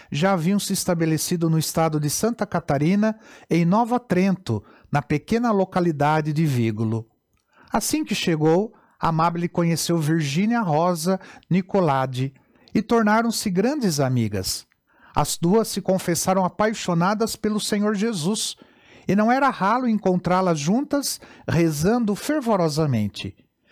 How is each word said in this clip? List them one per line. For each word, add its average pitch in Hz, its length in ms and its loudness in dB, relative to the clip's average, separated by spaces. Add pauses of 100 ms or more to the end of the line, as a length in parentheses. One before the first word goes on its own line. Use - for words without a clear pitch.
(100)
já 185 240 0
haviam 185 240 0
se 196 140 -4
estabelecido 165 800 0
no 160 80 2
estado 160 400 0
de 147 100 -2
Santa 214 380 -2
Catarina, 196 720 0 (320)
em 170 140 2
Nova 226 340 2
Trento, 180 640 -2 (280)
na 143 120 0
pequena 226 480 -2
localidade 156 840 0
de 160 140 2
Vígulo. 113 580 0 (680)
Assim 302 320 -2
que 226 100 -4
chegou, 165 580 2 (280)
Amabile 170 480 0
conheceu 170 500 0
Virgínia 165 640 0
Rosa 175 580 0 (320)
Nicoladi 135 840 0 (400)
e - 80 0
tornaram-se 226 680 2
grandes 208 480 0
amigas. 117 680 -2 (500)
As 147 220 -2
duas 196 300 2
se - 160 -6
confessaram 185 640 0
apaixonadas 208 880 0
pelo 214 240 -4
Senhor 208 380 -2
Jesus, 202 580 -4 (540)
e 185 80 2
não 214 140 2
era 269 200 2
raro 233 380 0
encontrá-las 180 720 2
juntas 208 600 -2 (280)
rezando 170 640 2
fervorosamente. 156 1200 0 (380)